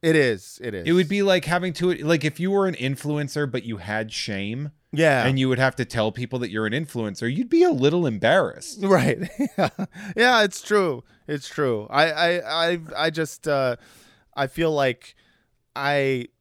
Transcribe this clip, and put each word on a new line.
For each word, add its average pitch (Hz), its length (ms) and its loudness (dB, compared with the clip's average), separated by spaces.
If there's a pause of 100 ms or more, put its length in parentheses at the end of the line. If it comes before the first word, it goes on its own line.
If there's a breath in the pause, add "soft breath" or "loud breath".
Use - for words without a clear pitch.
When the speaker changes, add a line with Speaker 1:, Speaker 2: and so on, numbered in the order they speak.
Speaker 1:
It 160 120 2
is. 123 480 0
It 113 120 -8
is. 90 120 -6
Speaker 2:
It 160 60 2
would 180 160 4
be 202 140 0
like 185 240 2
having 180 280 -2
to, 180 200 0
like, 151 320 0
if 151 120 -4
you 180 120 -2
were 196 180 2
an 170 60 -2
influencer, 143 760 -4
but 117 140 -6
you 113 140 -8
had 107 340 -6
shame. 110 600 -6 (200)
Speaker 1:
Yeah. 147 340 4
Speaker 2:
And 135 120 2
you 131 100 2
would 127 120 2
have 131 160 2
to 123 100 -4
tell 110 260 0
people 123 280 -6
that 113 100 -6
you're 107 160 -2
an 107 80 -2
influencer, 120 600 -4
you'd 233 140 -4
be 330 140 4
a 359 80 6
little 160 360 2
embarrassed. 123 760 0
Speaker 1:
Right. 180 520 2
<laughs> - 220 -4
Yeah. 185 120 2 (460 loud breath)
Yeah, 240 280 4
it's 196 180 -2
true. 180 440 0 (220 soft breath)
It's 147 220 -6
true. 117 400 -2
I, 156 240 4
I, 165 600 0
I, 175 60 -2 (180)
I 160 140 0
just, 156 380 -6
uh, 135 280 2 (600 soft breath)
I 139 100 0
feel 160 260 -2
like 135 420 -2 (600)
I 139 520 0 (140)